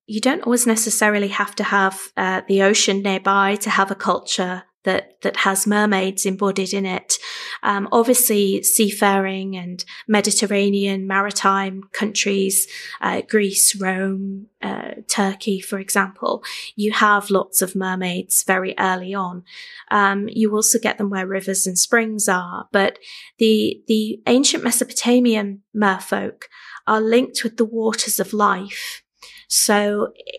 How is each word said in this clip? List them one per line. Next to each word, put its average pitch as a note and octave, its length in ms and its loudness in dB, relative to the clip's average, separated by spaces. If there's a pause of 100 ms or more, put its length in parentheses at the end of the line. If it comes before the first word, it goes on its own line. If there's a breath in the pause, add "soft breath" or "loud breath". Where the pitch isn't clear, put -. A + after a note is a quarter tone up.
You G#3+ 120 -6
don't B3+ 240 0
always A#3+ 240 2
necessarily G#3+ 640 2
have G3+ 260 -4
to - 80 -2
have, F#3+ 340 2 (200)
uh, F#3+ 320 0
the G3 140 4
ocean G3 380 4
nearby G3 560 2
to G#3 120 -6
have G3 220 2
a G3 40 -4
culture F#3 680 -2 (200)
that, - 380 -4
that - 160 -4
has F#3+ 300 0
mermaids G3+ 580 2
embodied F#3+ 480 -2
in G3 140 -2
it. - 320 -4 (420 loud breath)
Um, G3+ 300 0
obviously, A3 720 4
seafaring G3 920 2
and F3+ 300 -10 (220 loud breath)
Mediterranean G3+ 960 2
maritime G3 880 0
countries, G3 760 0 (320 loud breath)
uh, F#3+ 220 -2
Greece, G3+ 540 2
Rome, G3 720 -4 (120)
uh, - 340 -8 (140)
Turkey, G3 520 0
for G3 180 -8
example, F#3+ 640 -2 (320 loud breath)
you G#3+ 180 -2
have G#3 360 4
lots - 320 2
of F#3 140 -4
mermaids F#3 720 -2
very F#3+ 320 0
early F#3 340 -2
on. F3+ 300 -6 (480 loud breath)
Um, G3+ 360 2
you A3 280 0
also A3 240 2
get - 180 -2
them G3+ 140 -2
where F#3+ 160 -4
rivers F#3+ 400 -4
and F3+ 100 -4
springs A3 500 0
are, F3+ 440 -2
but G3 260 2 (400 loud breath)
the, A3 500 2
the A3 380 0
ancient C4 380 2
Mesopotamian A#3+ 960 0 (140)
merfolk - 680 -2 (420 loud breath)
are A3 140 2
linked A#3 420 2
with A3+ 140 -4
the A#3 80 4
waters A3 540 -2
of G3 140 -4
life. G3+ 720 -2 (500 loud breath)
So G#3 600 2 (260)